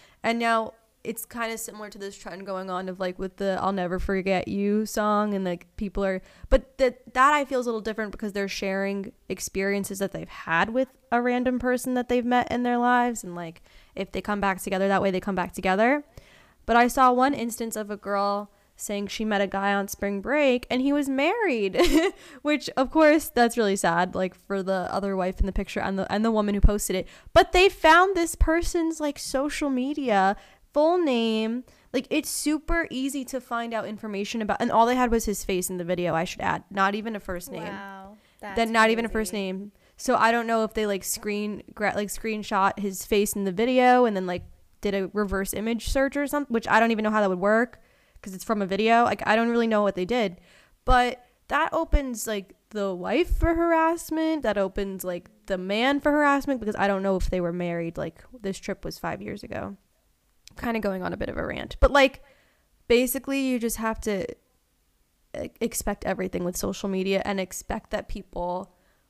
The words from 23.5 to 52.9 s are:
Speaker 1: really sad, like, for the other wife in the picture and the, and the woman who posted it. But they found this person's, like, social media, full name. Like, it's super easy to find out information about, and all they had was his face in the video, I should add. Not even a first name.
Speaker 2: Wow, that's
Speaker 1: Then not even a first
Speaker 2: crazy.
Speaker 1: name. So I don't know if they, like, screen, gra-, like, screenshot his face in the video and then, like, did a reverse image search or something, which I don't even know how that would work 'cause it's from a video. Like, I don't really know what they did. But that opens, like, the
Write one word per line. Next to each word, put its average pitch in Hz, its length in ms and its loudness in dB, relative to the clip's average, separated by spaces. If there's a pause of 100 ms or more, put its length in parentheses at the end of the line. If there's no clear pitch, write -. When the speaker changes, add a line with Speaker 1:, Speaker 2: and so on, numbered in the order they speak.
Speaker 1:
really 202 180 2
sad, 175 380 0
like, 185 200 -2
for 196 280 -6
the 185 280 -2
other 196 260 -2
wife 185 240 -2
in 202 60 4
the 190 60 -2
picture 202 280 -4
and 190 180 -2
the, 196 140 -4
and 214 120 0
the 226 60 2
woman 208 240 2
who 202 60 0
posted 208 360 4
it. 175 120 -6 (240)
But 359 200 6
they 370 160 8
found 359 460 6
this 339 200 0
person's, 330 640 0
like, 294 180 -4
social 285 500 -2
media, 254 680 0 (360)
full 320 260 4
name. 226 640 0 (280)
Like, - 160 -2
it's - 220 -2
super 311 600 -2
easy 262 360 -4
to 254 140 -8
find 233 340 -6
out 220 120 -4
information 208 540 -6
about, 208 200 -2
and 240 100 0
all 226 160 6
they 247 80 2
had 247 160 2
was 226 140 2
his 202 200 -4
face 180 240 -2
in 185 80 -6
the 180 80 -6
video, 175 300 -2
I 160 100 0
should - 160 -8
add. 160 300 -2
Not 196 240 0
even 220 220 -6
a 202 40 -12
first 180 300 -10
name. 170 140 -10
Speaker 2:
Wow, 196 520 -14 (240)
that's 202 160 -12
Speaker 1:
Then 226 160 0
not 226 180 6
even 233 140 0
a 220 40 -6
first 220 240 -4
Speaker 2:
crazy. 208 100 -4
Speaker 1:
name. 190 300 -8 (240)
So - 180 0
I 226 160 4
don't 233 160 0
know 226 180 0
if 220 80 -4
they, 214 140 -2
like, 196 180 -2
screen, 208 580 -6 (120)
gra-, 202 200 -2
like, 208 140 -4
screenshot 208 680 -2
his 196 260 -6
face 208 300 2
in 202 100 -2
the 196 80 -2
video 247 540 6
and 214 100 0
then, 185 100 -2
like, 180 180 -6 (360)
did 202 140 -2
a 190 180 -2
reverse 196 400 -2
image 226 380 -4
search 269 260 2
or 285 100 0
something, 277 280 -2
which 226 120 -2
I 220 140 4
don't 233 100 4
even 220 120 0
know 214 80 0
how 214 100 2
that 208 80 2
would 180 120 -2
work 220 420 0 (400)
'cause 190 120 -14
it's 185 100 -14
from 214 180 -2
a 190 40 0
video. 220 380 4
Like, - 220 0
I 214 100 4
don't 233 140 2
really 233 160 2
know 214 160 2
what 196 120 2
they 180 100 -4
did. 196 360 -2 (440)
But 247 400 4 (240)
that 311 240 0
opens, 285 540 0
like, 202 280 -6 (160)
the 202 240 -4